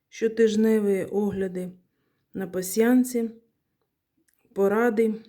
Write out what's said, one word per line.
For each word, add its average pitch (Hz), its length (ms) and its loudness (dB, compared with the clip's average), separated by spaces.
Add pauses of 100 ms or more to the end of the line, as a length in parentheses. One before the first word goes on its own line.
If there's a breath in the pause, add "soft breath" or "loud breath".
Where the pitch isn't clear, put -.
щотижневі 220 960 2
огляди 190 640 -4 (640)
на 190 120 -8
пасіянці, 226 840 0 (1200)
поради 214 600 0 (140)